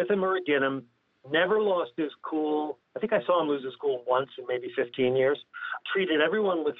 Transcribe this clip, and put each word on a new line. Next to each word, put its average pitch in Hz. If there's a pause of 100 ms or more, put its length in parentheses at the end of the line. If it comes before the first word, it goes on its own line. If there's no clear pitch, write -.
with 180
him 196
or 185
against 147
him, 135 (460)
never 185
lost 180
his 151 (100)
cool. 151 (160)
I -
think 214
I 196
saw 175
him 151
lose 143
his 131
cool 127
once 131 (100)
in 127
maybe 123
fifteen 127
years, 135 (540)
treated 180
everyone 175
with 147